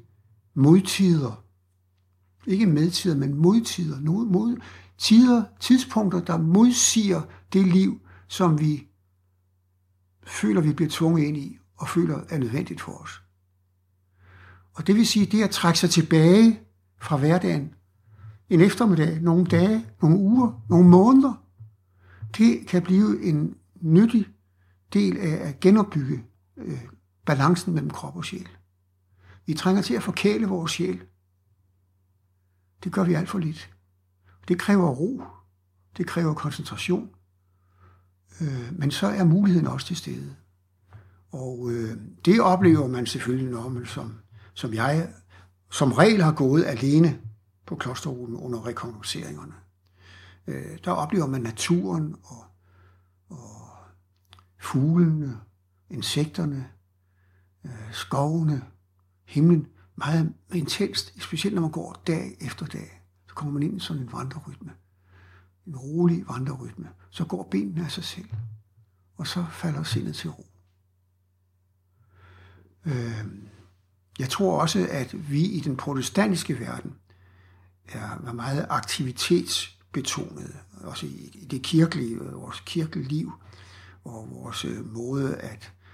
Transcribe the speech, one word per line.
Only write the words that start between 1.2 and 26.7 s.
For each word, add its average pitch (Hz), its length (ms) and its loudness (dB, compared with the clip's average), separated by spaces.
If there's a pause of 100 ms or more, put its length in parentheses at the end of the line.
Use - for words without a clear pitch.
Ikke 208 200 2
medtider, 160 500 2
men 139 180 0
modtider. 165 680 2
Nogle 190 300 -2
mod-, 220 260 2 (420)
tider, 233 460 6 (160)
tidspunkter, 214 600 2
der 170 180 -4
modsiger 196 840 4 (300)
det 190 140 6
liv, 185 340 4 (280)
som 160 320 2
vi 151 280 0 (1400)
føler, 202 340 0
vi 151 120 2
bliver 156 180 -2
tvunget 165 340 0
ind 151 120 -4
i, - 220 -10 (180)
og 151 120 -8
føler 165 400 -2
er 165 100 -4
nødvendigt 131 420 -4
for - 120 -12
os. - 300 -18 (1500)
Og - 120 -8
det 202 80 4
vil 220 120 4
sige, 202 200 2
det 220 160 2
at 196 80 2
trække 170 280 2
sig 170 120 2
tilbage 175 720 6 (400)
fra - 160 -2
hverdagen, 156 580 0 (720)
en 165 120 4
eftermiddag, 165 600 4
nogle 170 260 2
dage, 208 400 2 (160)
nogle 156 140 6
uger, 226 520 2
nogle 180 200 8
måneder, 240 560 8 (960)
det 226 280 4
kan 180 160 2
blive 202 400 2
en 156 340 0 (260)
nyttig 202 460 4 (640)
del 196 240 0
af 160 320 -4
at 135 120 -12
genopbygge, 160 640 2 (320)
øh, - 280 -10 (420)